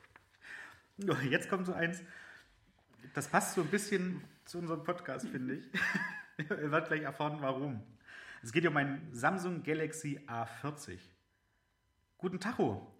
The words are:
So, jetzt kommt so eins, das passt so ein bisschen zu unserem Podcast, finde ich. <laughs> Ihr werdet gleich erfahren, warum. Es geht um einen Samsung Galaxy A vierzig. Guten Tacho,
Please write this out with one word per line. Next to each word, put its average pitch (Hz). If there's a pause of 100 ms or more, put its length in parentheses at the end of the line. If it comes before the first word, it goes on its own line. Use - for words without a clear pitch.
(1000)
So, 196
jetzt 131
kommt 185
so 180
eins, 170 (1080)
das 143
passt 202
so 180
ein 151
bisschen 180 (220)
zu -
unserem 160
Podcast, 175
finde 131
ich. - (680)
<laughs> 151
Ihr 151
werdet 151
gleich 156
erfahren, 151
warum. 135 (600)
Es 113
geht 170
um 151
einen 139
Samsung 175
Galaxy 151
A 117
vierzig. 139 (1160)
Guten 180
Tacho, 147